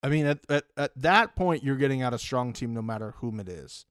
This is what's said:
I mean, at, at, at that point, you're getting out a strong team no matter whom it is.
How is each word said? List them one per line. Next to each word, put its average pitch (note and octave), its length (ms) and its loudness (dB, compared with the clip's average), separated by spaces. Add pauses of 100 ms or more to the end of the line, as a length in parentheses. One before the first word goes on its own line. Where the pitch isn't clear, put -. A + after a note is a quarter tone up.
I C#3 60 0
mean, D3+ 160 4
at, D3 140 2 (100)
at, D3 160 2 (120)
at D3 140 -2 (100)
that G3 340 4
point, E3+ 280 2
you're C#3 120 2
getting C3+ 260 2
out B2 120 0
a A#2 60 -2
strong B2 340 -2
team A#2 200 -6
no A2+ 80 -4
matter A2 360 -6
whom A2 220 -6
it F#2 100 -10
is. D#2 420 -14